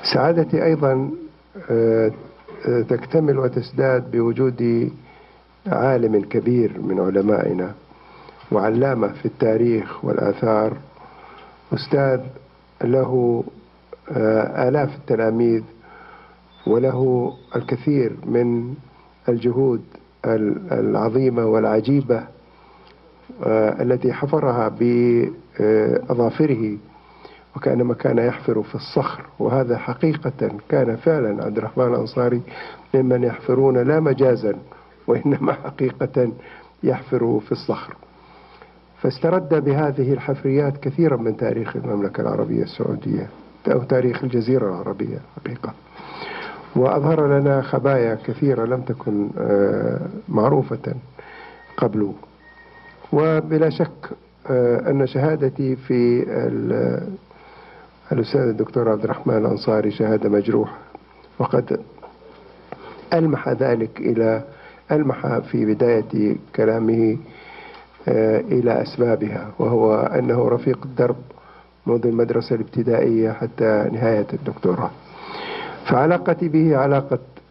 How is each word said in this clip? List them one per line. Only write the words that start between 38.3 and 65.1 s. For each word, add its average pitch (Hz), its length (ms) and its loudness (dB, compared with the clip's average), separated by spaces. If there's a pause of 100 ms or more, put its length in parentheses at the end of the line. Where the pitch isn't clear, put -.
فاسترد 156 640 0
بهذه 139 480 0
الحفريات 139 640 0
كثيرا 143 400 0
من 113 200 -2
تاريخ 113 380 -4
المملكة 104 460 -4
العربية 110 420 0
السعودية - 640 -4 (440)
أو 127 120 2
تاريخ 127 400 0
الجزيرة 120 460 0
العربية 98 500 -6 (160)
حقيقة، - 380 -10 (1040)
وأظهر 143 640 2
لنا 139 220 2
خبايا 127 560 0 (100)
كثيرة 123 380 0
لم 123 160 -2
تكن، 104 560 -4
آه، 104 640 2 (300)
معروفة 131 680 0 (840)
قبل. 107 340 0 (1040)
وبلا 156 560 2
شك، - 400 -4 (400)
آه، 123 420 2
أن 139 160 2
شهادتي 135 680 0
في 120 520 2
ال-، 117 840 -2 (1000)
الأستاذ 127 300 2
الدكتور 113 480 0
عبد 107 140 0
الرحمن - 340 0
الأنصاري 107 540 0
شهادة 107 380 0
مجروحة، 107 480 0 (600)
وقد 131 400 0 (1300)
ألمح 160 360 2
ذلك 120 500 0
إلى، 113 440 2 (480)
ألمح 139 460 0